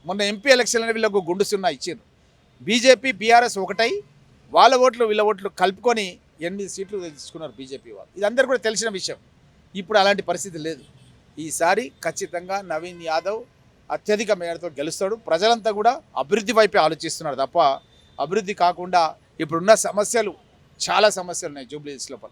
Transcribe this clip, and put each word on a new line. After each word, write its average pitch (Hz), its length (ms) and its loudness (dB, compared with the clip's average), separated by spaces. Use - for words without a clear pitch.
మొన్న 202 160 -4
ఎంపీ 202 280 -2
ఎలక్షన్లను 233 420 2
వీళ్ళకు 208 360 0
గుండు 190 160 0
సున్నా 190 240 -2
ఇచ్చారు. 147 480 -8
బీజేపీ, 240 500 4
బీఆర్ఎస్ 226 460 4
ఒకటై 226 440 -2
వాళ్ళ 233 220 8
ఓట్లు 247 300 2
వీళ్ళ 214 180 0
ఓట్లు 202 260 -2
కలుపుకొని 196 720 -2
ఎనిమిది 185 280 -8
సీట్లు 190 320 -10
తెచ్చుకున్నారు 156 580 -14
బీజేపీ 131 320 -16
వాళ్ళు. 98 260 -20
ఇది 202 100 -2
అందరూ 247 200 2
కూడా 247 120 0
తెలిసిన 220 300 -2
విషయం. 180 280 -8
ఇప్పుడు 202 220 0
అలాంటి 196 240 4
పరిస్థితి 175 360 -6
లేదు. 151 260 -8
ఈసారి 175 540 0
ఖచ్చితంగా 180 560 -6
నవీన్ 175 420 -10
యాదవ్ 170 420 -4
అత్యధిక 208 420 -2
మేరతో 170 340 -4
గెలుస్తాడు. 165 480 -6
ప్రజలంతా 214 560 0
కూడా 226 320 0
అభివృద్ధి 190 360 -2
వైపే 208 260 4
ఆలోచిస్తున్నారు 156 580 -2
తప్ప 175 120 -2
అభివృద్ధి 190 320 -2
కాకుండా 175 640 0
ఇప్పుడున్న 165 340 2
సమస్యలు, 202 600 -2
చాలా 202 200 6
సమస్యలు 175 400 -8
ఉన్నాయి 139 160 -16
జూబ్లీ 147 260 -14
హిల్స్ 131 180 -14
లోపల. 110 220 -16